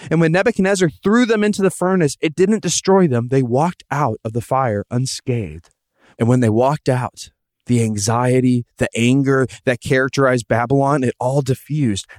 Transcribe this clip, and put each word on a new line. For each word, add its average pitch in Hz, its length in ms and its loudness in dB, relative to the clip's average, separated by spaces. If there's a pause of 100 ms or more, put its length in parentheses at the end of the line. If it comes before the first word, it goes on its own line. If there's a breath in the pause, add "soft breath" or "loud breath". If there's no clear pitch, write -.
(120 loud breath)
And 160 80 2
when 165 100 2
Nebuchadnezzar 190 600 0
threw 233 360 2
them 214 160 0
into 208 180 0
the 190 120 2
furnace, 180 480 0
it 156 160 -2
didn't 190 260 2
destroy 185 460 2
them. 120 200 0
They 135 140 2
walked 131 480 -2
out 135 320 -2
of 113 100 -8
the 117 80 -4
fire 120 520 -2
unscathed. 120 800 -6 (460 soft breath)
And 117 120 0
when 127 100 4
they 117 120 2
walked 127 380 0
out, 123 420 -4 (360)
the 123 160 0
anxiety, 120 840 0 (120)
the 127 180 -4
anger 131 540 2 (160 loud breath)
that 123 160 -2
characterized 131 640 0
Babylon, 135 560 0
it 120 160 -2
all 135 240 -2
diffused. 131 640 -4 (120 loud breath)